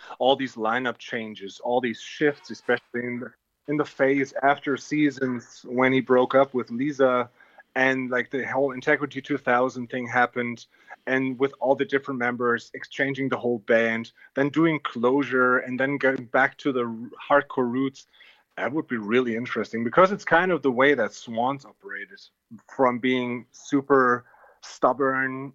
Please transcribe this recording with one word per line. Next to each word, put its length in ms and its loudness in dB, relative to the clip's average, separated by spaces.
all 180 4
these 180 -8
lineup 420 -2
changes, 640 -12
all 220 -2
these 180 -4
shifts, 500 -4
especially 540 -4
in 160 -8
the, 120 -12
in 80 -2
the 80 -2
phase 480 0
after 360 2
Seasons 920 -2
when 240 2
he 80 4
broke 340 4
up 200 4
with 160 -4
Lisa 580 0
and, 360 0
like, 200 -2
the 160 -4
whole 260 0
Integrity 480 -2
two 160 -4
thousand 540 0
thing 180 -8
happened, 580 -2
and 320 -2
with 220 0
all 160 2
the 80 -2
different 340 -4
members 560 -2
exchanging 540 -4
the 80 -2
whole 240 -2
band, 500 0
then 140 0
doing 340 2
Closure, 760 2
and 200 -4
then 200 -2
going 260 0
back 340 2
to 140 -2
the 120 0
r-, 580 0
hardcore 280 -2
roots, 360 -4
that 160 -4
would 160 -4
be 80 -4
really 400 0
interesting 480 -4
because 260 6
it's 140 -6
kind 260 2
of 120 0
the 100 2
way 220 4
that 180 0
Swans 520 -4
operated, 540 -16
from 240 2
being 540 -2
super 720 2
stubborn 920 -2